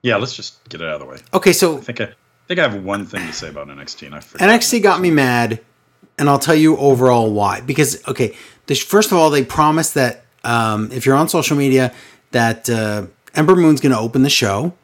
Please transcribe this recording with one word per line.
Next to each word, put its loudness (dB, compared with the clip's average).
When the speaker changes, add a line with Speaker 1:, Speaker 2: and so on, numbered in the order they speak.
Speaker 1:
Yeah, 0
let's -6
just -18
get -16
it -10
out -8
of -10
the -18
way. -20
Speaker 2:
Okay, 2
so 0
Speaker 1:
I -14
think -14
I, -4
I -18
think -4
I 0
have -8
one -6
thing -12
to -14
say -12
about -16
N -20
X -16
T, -20
and -18
I -16
forgot. -4
Speaker 2:
N 6
X 2
T 0
got 2
me 2
mad, 0
and 0
I'll 2
tell 2
you 4
overall 4
why. -2
Because, -2
okay, -4
this, -4
first 0
of 2
all, 4
they 2
promised 0
that, -2
um, -2
if -6
you're 4
on 2
social -2
media, 2
that, 0
uh, -4
Ember 4
Moon's 4
gonna 2
open 0
the 2
show -2